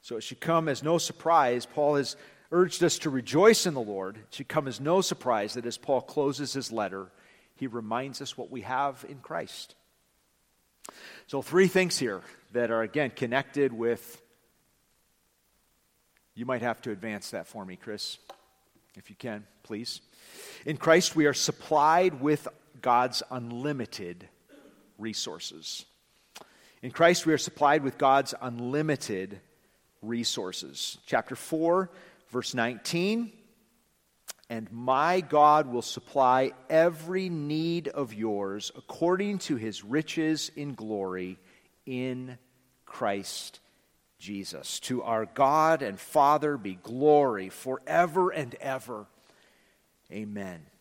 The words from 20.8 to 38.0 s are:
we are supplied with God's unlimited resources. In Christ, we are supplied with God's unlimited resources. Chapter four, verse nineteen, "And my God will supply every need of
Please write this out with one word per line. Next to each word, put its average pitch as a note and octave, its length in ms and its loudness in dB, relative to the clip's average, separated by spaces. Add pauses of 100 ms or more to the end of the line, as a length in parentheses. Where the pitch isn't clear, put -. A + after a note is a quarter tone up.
we D3+ 120 6
are C#3+ 60 4
supplied D#3 840 4
with D3 280 0 (340)
God's B2 480 2
unlimited A#2+ 960 -8 (720)
resources. G2+ 880 -10 (960)
In B2 80 -10
Christ, E3+ 380 4
we D#3 60 4
are D3 40 4
supplied D3 460 2
with C3 160 -4
God's C#3 420 4
unlimited A#2+ 1000 -4 (640)
resources. G#2 1000 -6
Chapter B2+ 300 -2
four, E3+ 560 0 (400)
verse B2 240 -6
nineteen, E3+ 760 -2 (1160)
"And A2+ 220 -8
my C3 500 2
God D3+ 460 6
will A#2+ 160 -4
supply C3 680 2 (180)
every E3+ 580 2
need D#3+ 580 -2
of C3+ 240 -4